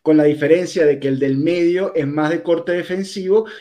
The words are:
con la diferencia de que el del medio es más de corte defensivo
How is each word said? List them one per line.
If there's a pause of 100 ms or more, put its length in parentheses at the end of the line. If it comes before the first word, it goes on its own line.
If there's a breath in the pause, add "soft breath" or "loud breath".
con
la
diferencia
de
que
el
del
medio
es
más
de
corte
defensivo (140 loud breath)